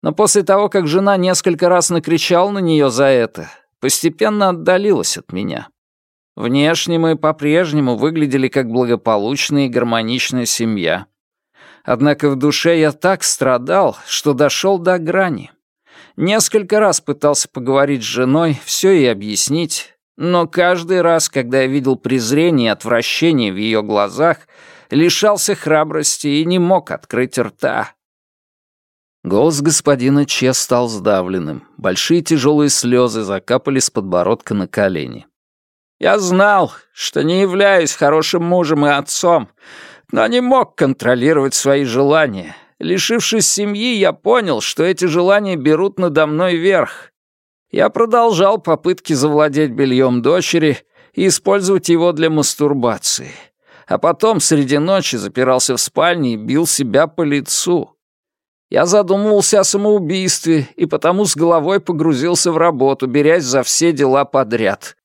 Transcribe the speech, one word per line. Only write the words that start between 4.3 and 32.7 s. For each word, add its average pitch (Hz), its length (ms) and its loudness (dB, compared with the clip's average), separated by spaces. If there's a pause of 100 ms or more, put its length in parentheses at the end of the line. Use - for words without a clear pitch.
отдалилась 180 680 0
от - 140 -18
меня. 90 380 -8 (680)
Внешне 147 600 0
мы 160 180 0
по-прежнему 151 800 0
выглядели 139 520 0
как 123 240 -2
благополучная 120 960 0
и - 20 -4
гармоничная 120 760 -2
семья. 95 600 -2 (800)
Однако 143 440 0
в 139 60 0
душе 147 440 0
я 151 120 2
так 180 320 -2
страдал, 131 760 0 (100)
что - 260 -2
дошёл 151 460 0
до 180 180 0
грани. 175 540 -4 (680)
Несколько 208 640 0
раз 208 200 2
пытался 147 480 -2
поговорить 135 540 0
с 104 60 -10
женой, 131 580 0
всё - 260 0
ей 139 200 4
объяснить, 107 840 -6 (220)
но 170 300 0
каждый 180 540 0
раз, 170 280 2
когда 131 320 -2
я 131 60 0
видел 131 280 0
презрение 131 720 0
и 110 40 2
отвращение 117 800 -2
в 92 60 -8
её 110 260 -2
глазах, 107 540 0 (520)
лишался 175 680 0
храбрости 151 720 -2
и 147 180 0
не 175 120 0
мог 180 340 0
открыть 123 460 -4
рта. 110 540 -4 (1300)
Голос 143 380 2
господина 143 640 2
Че 131 280 -2
стал 123 340 0
сдавленным. 92 800 -4 (100)
Большие 107 440 0
тяжёлые 147 480 0
слёзы 123 540 0